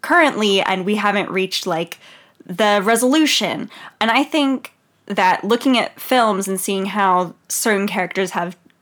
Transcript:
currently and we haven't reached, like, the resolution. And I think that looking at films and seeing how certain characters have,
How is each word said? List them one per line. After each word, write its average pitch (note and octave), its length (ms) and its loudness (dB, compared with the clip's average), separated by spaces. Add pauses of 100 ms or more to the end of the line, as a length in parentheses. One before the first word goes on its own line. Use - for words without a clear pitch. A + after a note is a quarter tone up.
currently G#3+ 600 2
and F#3 220 -2
we G#3 120 -2
haven't G3+ 340 -2
reached, F#3+ 380 -4
like, E3+ 320 -6 (440)
the G#3 400 2
resolution. B3+ 840 0 (320)
And A3 80 0
I B3 140 4
think C#4 500 -2 (320)
that F#3 380 2
looking A#3+ 340 2
at - 220 -4
films G#3+ 480 0
and F#3+ 120 -4
seeing G3 280 -4
how F#3 480 0 (140)
certain G3+ 380 0
characters F#3 440 -4
have, F3+ 260 -6 (240)